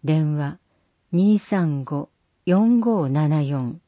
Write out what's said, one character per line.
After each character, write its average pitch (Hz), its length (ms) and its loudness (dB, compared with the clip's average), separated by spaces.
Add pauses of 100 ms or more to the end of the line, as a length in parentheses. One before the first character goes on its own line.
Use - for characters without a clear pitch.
電 151 320 0
話、 143 240 -6 (500)
二 202 300 2 (100)
三 160 320 -2
五 143 260 -8 (380)
四 226 340 4
五 214 280 0
七 151 340 0
四。 139 460 -4